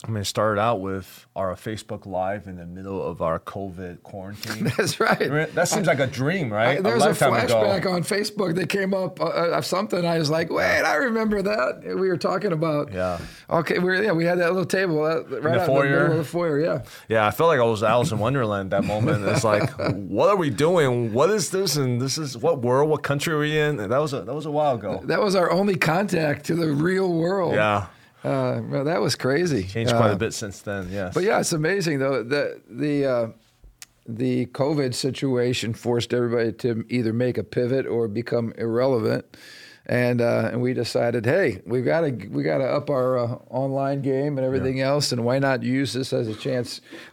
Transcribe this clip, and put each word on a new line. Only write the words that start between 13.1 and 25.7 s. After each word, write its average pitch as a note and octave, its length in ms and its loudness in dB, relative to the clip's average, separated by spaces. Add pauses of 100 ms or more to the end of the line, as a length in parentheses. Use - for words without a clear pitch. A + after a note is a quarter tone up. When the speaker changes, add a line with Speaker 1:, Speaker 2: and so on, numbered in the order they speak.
Speaker 2:
Okay, - 300 2
we F3+ 60 2
were, F#3 140 2
yeah, G#3 120 2
we E3 120 2
had F3 140 2
that E3+ 140 2
little F#3 140 0
table, F3+ 380 2
uh, D#3+ 200 0
right - 0 -
Speaker 1:
In - 60 -12
the C3 40 -6
Speaker 2:
out A#2 80 -6
in - 0 -
the D#3 80 2
middle F3+ 160 2
Speaker 1:
foyer. C#3 400 4
Speaker 2:
of D3+ 120 2
the D#3+ 60 0
foyer, E3 360 0
yeah. D#3+ 220 0 (260)
Speaker 1:
Yeah, G#2+ 180 4
I G#2 60 2
felt - 160 4
like D3+ 100 6
I A#2+ 60 6
was A2+ 180 2
Alice A2+ 300 4
in G#2 80 0
Wonderland G#2 500 0
that G2 140 2
moment. G#2 420 0
It's G#2 160 2
like, G#2+ 280 4
Speaker 2:
<laughs> - 80 -14 (160)
Speaker 1:
"What G2 340 0
are G#3 80 4
we E3+ 140 2
doing? C3 640 2
What C#3+ 180 4
is G#3 200 -2
this? F#3 240 -2
And B2+ 260 0
this C3+ 180 -2
is, C#3 200 -8
what C#3 240 0
world, C3 260 4
what D3 140 0
country C#3+ 320 -2
are D3+ 60 2
we D3+ 180 0
in?" D3+ 200 0
That G#2+ 200 0
was D3+ 140 0
a, B2+ 100 -4
that A2 120 -8
was D3 120 -8
a D3+ 60 -6
while D3 240 2
ago. G2 300 -4
Speaker 2:
That D3+ 140 0
was G3+ 140 2
our F3 160 4
only G3 240 2